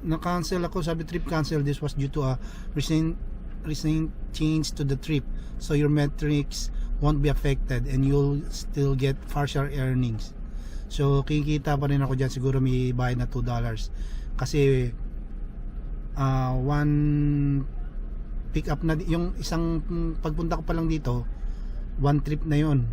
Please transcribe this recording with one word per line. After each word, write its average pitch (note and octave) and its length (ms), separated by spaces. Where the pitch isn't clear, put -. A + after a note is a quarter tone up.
Na-cancel F3 560
ako, E3+ 240
sabi, E3 160
"Trip D#3+ 240
cancel. C#3+ 400
This C#3+ 160
was C#3+ 160
due C#3 160
to D3 80
a C3 160
recent, D#3 400
recent D#3 480
change D#3 480
to D3 80
the C3+ 80
trip. C#3+ 320
So, - 160
your D3 160
metrics D3 800
won't D3 160
be C#3+ 80
affected C3 640
and C3 160
you'll C#3+ 320
still C#3 400
get C3+ 240
partial C#3 320
earnings." B2+ 640
So, C#3 400
kikita D3+ 480
pa C#3+ 160
rin C#3 160
ako C3 80
dyan. C3 160
Siguro C3 320
may B2+ 320
bayad B2 240
na B2 80
two B2 160
dollars. A#2 480
Kasi, C3 560
ah, C3 400
one D3 1120
pick D#3 160
up D3+ 160
na D#3+ 80
di-, C#3 160
yung E3+ 320
isang, E3 400
mm, E3 400
pagpunta E3 320
ko D#3+ 80
pa - 80
lang E3 160
dito, B2+ 400
one C#3+ 240
trip D3+ 240
na D3 160
yon C#3 300